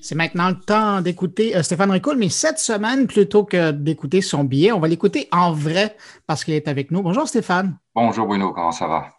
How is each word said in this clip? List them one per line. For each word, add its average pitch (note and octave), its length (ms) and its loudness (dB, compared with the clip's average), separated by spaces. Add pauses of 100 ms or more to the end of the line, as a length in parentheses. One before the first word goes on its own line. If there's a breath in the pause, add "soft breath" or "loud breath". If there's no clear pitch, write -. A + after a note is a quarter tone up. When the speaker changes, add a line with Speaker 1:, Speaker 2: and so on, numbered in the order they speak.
Speaker 1:
C'est D#3 80 -6
maintenant E3+ 320 0
le F#3 80 0
temps G#3 460 0
d'écouter, F3+ 560 -2
euh, E3 60 2
Stéphane F#3+ 280 2
Ricoul, F#3+ 240 0
mais G#3+ 140 2
cette - 300 -2
semaine, A#3 480 0
plutôt G3+ 360 4
que F3 280 0
d'écouter D3 500 -2
son C#3+ 240 -2
billet, C#3 260 4
on G#3+ 80 0
va D#3 80 0
l'écouter F#3+ 460 0
en F3 180 4
vrai D#3+ 460 -2 (300 loud breath)
parce D3+ 180 -4
qu'il D#3+ 80 -2
est D3+ 160 -2
avec C#3 220 -4
nous. F3+ 100 0
Bonjour G3+ 260 0
Stéphane. F#3 500 -2 (160)
Speaker 2:
Bonjour A2 320 0
Bruno, G2 280 0
comment E2+ 180 -2
ça E2 160 -4
va ? D#2+ 320 -4